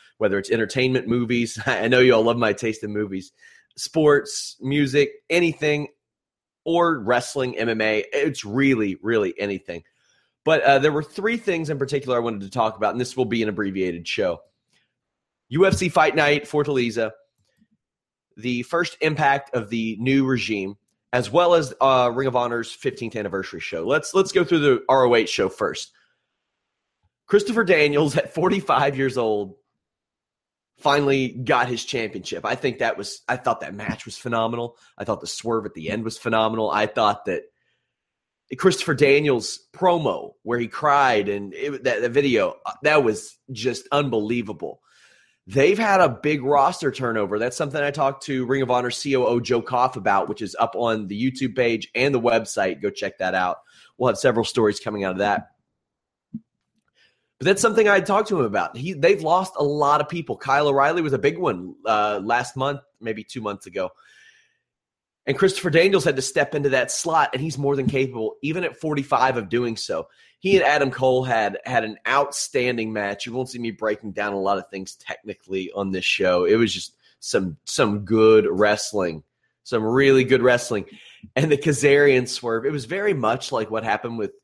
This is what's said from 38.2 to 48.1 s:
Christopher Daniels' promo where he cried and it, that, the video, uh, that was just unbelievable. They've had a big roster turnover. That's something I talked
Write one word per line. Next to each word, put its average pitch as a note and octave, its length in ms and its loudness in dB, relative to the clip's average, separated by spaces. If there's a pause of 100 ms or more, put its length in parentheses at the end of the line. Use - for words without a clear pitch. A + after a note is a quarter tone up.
Christopher - 380 2
Daniels' C#3 640 2 (140)
promo E3 580 0 (100)
where A#2+ 160 -4
he A#2 100 -4
cried C3 600 2
and G2+ 240 -6
it, B2 320 -8
that, A#2 160 0
the A#2+ 80 0
video, A#2+ 460 2 (100)
uh, F#2+ 80 -8 (100)
that D3+ 220 4
was - 320 -4 (160)
just A#2 400 -6
unbelievable. A2+ 880 -4 (640)
They've C#3 320 2
had G3+ 220 4
a E3 80 6
big C#3+ 340 -2
roster C#3+ 480 2
turnover. A2 480 -2
That's A#2+ 200 -4
something D3+ 200 -4
I C#3+ 120 0
talked C#3 320 -2